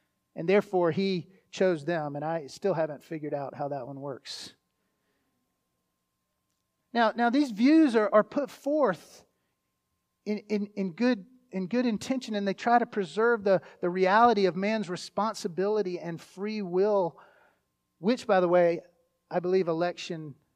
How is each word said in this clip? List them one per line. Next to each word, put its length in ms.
and 120
therefore 440
he 340
chose 340
them. 300
And 100
I 220
still 280
haven't 280
figured 320
out 220
how 120
that 200
one 120
works. 520
Now, 220
now 140
these 200
views 460
are, 160
are 120
put 240
forth 760
in, 140
in, 280
in 160
good, 320
in 160
good 180
intention, 500
and 140
they 60
try 240
to 80
preserve 580
the, 160
the 80
reality 560
of 100
man's 320
responsibility 1080
and 200
free 440
will, 560
which, 280
by 140
the 80
way, 320
I 100
believe 280
election 680